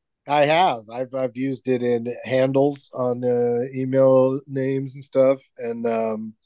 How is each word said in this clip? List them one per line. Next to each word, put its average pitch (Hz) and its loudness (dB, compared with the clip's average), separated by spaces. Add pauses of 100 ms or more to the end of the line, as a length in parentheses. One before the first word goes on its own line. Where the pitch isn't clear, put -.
(260)
I 147 2
have. 151 2
I've, 123 -8
I've 127 -4
used 131 -4
it 127 0
in 120 0 (180)
handles 135 0
on, 123 -2
uh, 120 0 (100)
email 131 4
names 135 -4
and 139 -16
stuff. 135 2 (160)
And, 117 -6
um, 110 -4 (120)